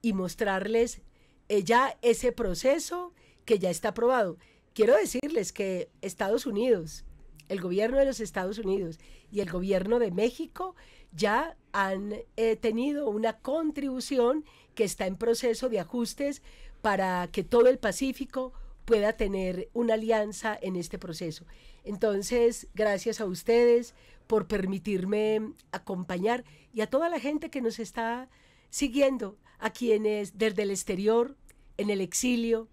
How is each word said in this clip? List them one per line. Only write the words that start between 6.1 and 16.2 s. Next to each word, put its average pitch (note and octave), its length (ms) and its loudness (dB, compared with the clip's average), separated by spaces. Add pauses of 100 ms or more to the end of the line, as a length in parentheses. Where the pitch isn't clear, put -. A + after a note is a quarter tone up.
Unidos, G#3 580 0 (460)
el F#3 120 -4
gobierno G#3 360 0
de C#4 80 6
los C4 140 -2
Estados G3+ 400 -6
Unidos F#3+ 400 -4 (320)
y G3+ 80 -2
el F#3+ 100 -2
gobierno F#3+ 480 0
de A3 140 2
México B3 640 -4 (360)
ya B3 460 0 (140)
han, G3 440 -2 (200)
eh, A3+ 200 2
tenido B3 540 -2
una A3 300 -2
contribución C#4 1040 0 (300)
que A3+ 80 0
está G3 240 -2
en F#3+ 80 -4
proceso A#3 540 0
de G#3 100 -2
ajustes A#3+ 600 -4 (400)